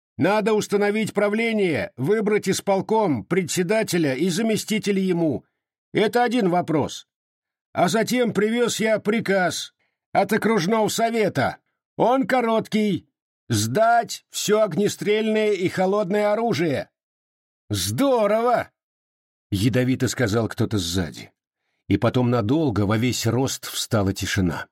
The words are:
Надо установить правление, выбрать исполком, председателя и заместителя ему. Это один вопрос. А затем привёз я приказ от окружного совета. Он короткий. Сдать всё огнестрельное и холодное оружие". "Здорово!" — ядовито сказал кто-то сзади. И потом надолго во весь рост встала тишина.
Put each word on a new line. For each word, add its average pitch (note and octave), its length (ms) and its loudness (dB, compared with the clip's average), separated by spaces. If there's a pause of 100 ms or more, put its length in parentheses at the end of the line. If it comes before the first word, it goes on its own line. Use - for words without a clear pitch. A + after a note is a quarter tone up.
(180)
Надо G3+ 360 2
установить G#3 600 0
правление, G#3 840 0
выбрать G3+ 520 0
исполком, F#3+ 760 0
председателя F3 920 0
и E3+ 140 0
заместителя G3+ 720 -2
ему. E3+ 440 0 (480)
Это A3 300 2
один A3+ 260 2
вопрос. D#3 580 -2 (680)
А E3+ 160 2
затем A3+ 440 0
привёз A3 460 0
я A3 200 2
приказ G3 760 -2 (380)
от G3 220 0
окружного G#3+ 540 2
совета. G#3+ 680 0 (380)
Он B3+ 320 2
короткий. A3 800 0 (420)
Сдать G3+ 800 0
всё G#3 320 0
огнестрельное G#3 920 0
и F#3 160 0
холодное G3+ 640 0
оружие". F3 580 -2 (800)
"Здорово!" — G#3+ 1000 0 (800)
ядовито B2+ 560 0
сказал A2 400 0
кто-то G#2+ 300 -2
сзади. E2+ 540 -4 (560)
И G2+ 100 2
потом A#2+ 320 0
надолго A#2 560 0
во A2 120 2
весь A2+ 300 -2
рост A#2+ 380 -2
встала G2 480 -2
тишина. F#2 580 -2